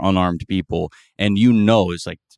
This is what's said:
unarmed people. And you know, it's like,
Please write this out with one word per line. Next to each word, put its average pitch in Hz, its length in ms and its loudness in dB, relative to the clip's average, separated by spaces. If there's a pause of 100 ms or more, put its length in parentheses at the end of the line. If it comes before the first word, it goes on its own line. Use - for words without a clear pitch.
unarmed 90 460 0
people. 87 420 -4 (260)
And 101 200 0
you 120 160 4
know, 107 380 2
it's 87 140 -10
like, 87 140 -12 (180)